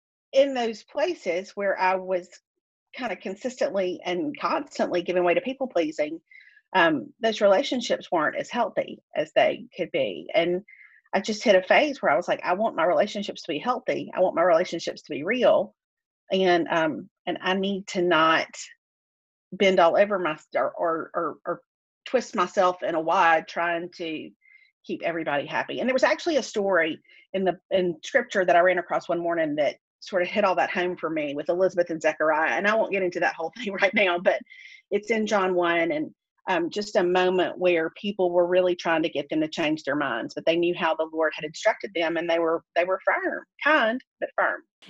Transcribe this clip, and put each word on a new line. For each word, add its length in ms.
in 200
those 280
places 720
where 240
I 180
was 320
kinda 220
consistently 880
and 340
constantly 640
giving 220
way 100
to 60
people 280
pleasing, 520
um, 360
those 180
relationships 720
weren't 240
as 140
healthy 520
as 180
they 300
could 180
be. 420
And 260
I 60
just 220
hit 140
a 60
phase 400
where 100
I 40
was 120
like, 160
"I 80
want 240
my 80
relationships 600
to 80
be 60
healthy. 560
I 60
want 160
my 60
relationships 600
to 80
be 120
real." 520
And, 380
um, 400
and 140
I 140
need 340
to 140
not 460
bend 280
all 160
over 220
my, 180
or, 220
or, 380
or, 220
or 140
twist 320
myself 460
in 120
a 60
wad 480
trying 480
to 340
keep 180
everybody 440
happy. 340
And 80
there 60
was 80
actually 340
a 60
story 580
in 120
the, 140
in 340
scripture 400
that 120
I 40
ran 180
across 300
one 120
morning 360
that 200
sort 220
of 60
hit 160
all 120
that 140
home 260
for 140
me 240
with 140
Elizabeth 420
and 120
Zechariah. 540
And 120
I 60
won't 180
get 100
into 180
that 140
whole 200
<laughs> 40
thing 220
right 140
now, 240
but 220
it's 200
in 160
John 280
one, 380
and, 180
um, 200
just 260
a 80
moment 540
where 320
people 420
were 140
really 280
trying 280
to 80
get 180
them 140
to 60
change 340
their 140
minds, 380
but 120
they 100
knew 180
how 200
the 180
Lord 240
had 80
instructed 500
them, 220
and 140
they 80
were, 240
they 100
were 200
firm, 400
kind, 380
but 160
firm. 280